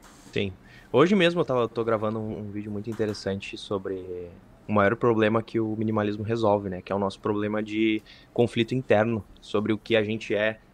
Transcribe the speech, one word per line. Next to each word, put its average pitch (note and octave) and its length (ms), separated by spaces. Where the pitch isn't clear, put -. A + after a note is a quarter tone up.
Sim. G2 180
Hoje E3+ 240
mesmo E3+ 260
eu - 40
tava, B2 240
tô A#2 160
gravando A2 340
um, G#2+ 200
um G#2 120
vídeo G#2 200
muito G#2 180
interessante G#2 680
sobre F#2+ 460
o G#2 60
maior G2+ 220
problema A2 460
que A2+ 180
o A2 180
minimalismo G#2+ 460
resolve, G#2 460
né? F#2 120
Que - 100
é G2 40
o G2+ 40
nosso G2 200
problema G#2+ 440
de G#2+ 380
conflito A#2+ 420
interno A2+ 480
sobre G#2+ 320
o G#2+ 60
que - 180
a A2 80
gente G#2+ 320
é A2 240